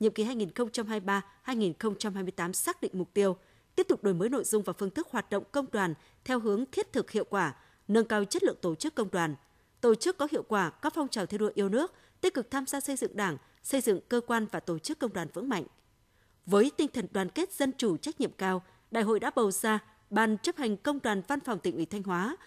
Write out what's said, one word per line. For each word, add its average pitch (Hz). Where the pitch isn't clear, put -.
nhiệm 214
kỳ 214
hai 254
nghìn 208
không 240
trăm 226
hai 214
mươi 185
ba, 196
hai 254
nghìn 202
không 214
trăm 208
hai 196
mươi 185
tám 175
xác -
định -
mục 180
tiêu – 196
tiếp 370
tục 262
đổi 196
mới 180
nội 254
dung 214
và 185
phương 196
thức 320
hoạt 220
động 202
công 285
đoàn 185
theo 254
hướng 214
thiết 415
thực, -
hiệu 208
quả, 175
nâng 220
cao 208
chất 330
lượng 262
tổ 170
chức 294
công 214
đoàn, 165
tổ 233
chức 330
có -
hiệu 247
quả 190
các -
phong 294
trào 196
thi 208
đua 208
yêu 196
nước, 262
tích 359
cực 247
tham 269
gia 277
xây 277
dựng 240
Đảng, 190
xây -
dựng 208
cơ 240
quan 226
và 165
tổ 165
chức 302
công 220
đoàn 165
vững 226
mạnh. 196
Với 202
tinh 302
thần 208
đoàn 190
kết, 349
dân 269
chủ, 196
trách 302
nhiệm 220
cao, 185
Đại 226
hội 214
đã 240
bầu 220
ra 214
Ban 214
chấp -
hành 220
Công 294
đoàn 208
Văn 285
phòng 226
Tỉnh 160
ủy 160
Thanh 202
Hóa 190